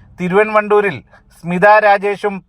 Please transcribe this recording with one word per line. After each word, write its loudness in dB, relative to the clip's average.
തിരുവൻവണ്ടൂരിൽ 0
സ്മിത -2
രാജേഷും -2